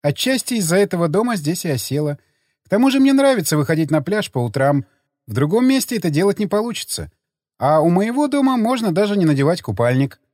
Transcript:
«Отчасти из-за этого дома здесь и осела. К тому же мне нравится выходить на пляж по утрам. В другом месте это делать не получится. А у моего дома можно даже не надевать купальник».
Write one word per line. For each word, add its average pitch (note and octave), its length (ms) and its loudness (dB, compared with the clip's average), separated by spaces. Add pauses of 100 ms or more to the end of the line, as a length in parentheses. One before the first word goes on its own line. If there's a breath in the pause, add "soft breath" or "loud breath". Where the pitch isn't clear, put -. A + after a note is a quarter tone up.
«Отчасти B3 520 -2
из-за F3+ 220 0
этого F#3+ 320 0
дома A3 280 0
здесь D#3+ 280 -4
и E3 60 -4
осела. C#3+ 480 -4 (460)
К - 40 -20
тому B3 220 2
же C4+ 100 0
мне C4+ 120 4
нравится C4 440 2
выходить D3+ 340 0
на D#3 120 2
пляж G3+ 280 -4
по - 80 -6
утрам. C3+ 460 0 (420)
В A2+ 60 -12
другом D#3 340 0
месте C4 300 0
это F3 140 -2
делать F#3+ 280 0
не G#3 80 -2
получится. G#3 640 -6 (480)
А D3 220 2
у E3 100 2
моего A#3 380 0
дома C4+ 280 2
можно A3+ 360 -2
даже G3+ 240 0
не F#3 80 2
надевать D3 380 2
купальник». B2 580 -2 (140)